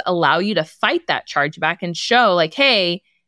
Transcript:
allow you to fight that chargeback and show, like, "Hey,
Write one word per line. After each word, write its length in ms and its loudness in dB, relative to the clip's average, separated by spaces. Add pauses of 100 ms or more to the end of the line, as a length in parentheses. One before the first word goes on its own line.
allow 340 2
you 160 -2
to 100 0
fight 420 -4
that 200 -4
chargeback 540 -2
and 140 -6
show, 400 2
like, 180 0
"Hey, 480 0 (260)